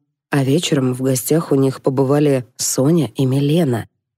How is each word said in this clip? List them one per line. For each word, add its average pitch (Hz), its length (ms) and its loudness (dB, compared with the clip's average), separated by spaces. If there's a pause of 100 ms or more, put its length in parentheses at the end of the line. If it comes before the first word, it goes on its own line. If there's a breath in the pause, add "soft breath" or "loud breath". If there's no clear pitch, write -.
(300)
а 143 140 0
вечером 135 500 0
в 123 80 -8
гостях 135 500 -2
у 143 40 4
них 135 260 0
побывали 139 640 0 (100)
Соня 139 600 0
и 135 100 0
Милена. 139 640 0 (280)